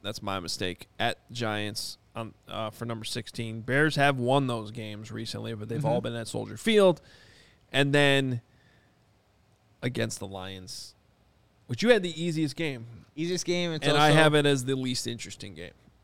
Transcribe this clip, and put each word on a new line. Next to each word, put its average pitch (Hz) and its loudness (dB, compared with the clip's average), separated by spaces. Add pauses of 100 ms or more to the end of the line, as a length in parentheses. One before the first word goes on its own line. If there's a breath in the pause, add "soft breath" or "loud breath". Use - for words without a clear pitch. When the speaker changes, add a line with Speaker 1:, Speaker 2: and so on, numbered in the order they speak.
Speaker 1:
that's 104 -10
my 95 -4
mistake. 87 -6 (120)
At - -2 (140)
Giants 107 -6 (160)
on, 113 -10 (160)
uh, 107 -8
for - -10
number 113 -8
sixteen. 113 -8
Bears 147 2
have 143 4
won 131 2
those 110 -6
games 110 -10
recently, 113 -8
but 107 -10
they've 117 -2
all 113 2
Speaker 2:
Mm-hmm. - -6
Speaker 1:
been 120 -4
at 113 -8
Soldier 107 -8
Field. 202 6 (720 soft breath)
And 139 4
then 139 4 (1400 soft breath)
against 117 -4
the 101 -10
Lions, 95 -12 (720)
which 120 -6
you 220 4
had 214 6
the 160 -6
easiest 160 0
game. 135 -4 (300)
Speaker 2:
Easiest 170 -2
game. 175 0
It's 151 -2
Speaker 1:
And 143 4
I 151 6
Speaker 2:
also 147 8
Speaker 1:
have 156 8
it 147 6
as 139 2
the 135 0
least 127 -4
interesting 104 -10
game. 85 -14 (320)